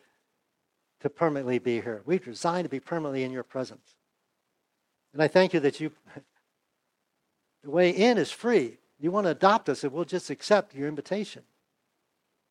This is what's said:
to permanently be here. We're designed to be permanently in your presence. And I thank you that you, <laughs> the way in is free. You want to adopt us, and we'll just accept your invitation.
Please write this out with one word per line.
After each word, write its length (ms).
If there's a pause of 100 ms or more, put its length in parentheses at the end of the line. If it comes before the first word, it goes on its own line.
(1000)
to 80
permanently 520
be 200
here. 240
We're 140
designed 460
to 40
be 120
permanently 420
in 80
your 140
presence. 500 (1200)
And 100
I 60
thank 260
you 60
that 180
you, 140 (240)
<laughs> 1500
the 80
way 200
in 280
is 140
free. 460 (200)
You 140
want 140
to 40
adopt 380
us, 160
and 80
we'll 120
just 260
accept 440
your 140
invitation. 560 (1080)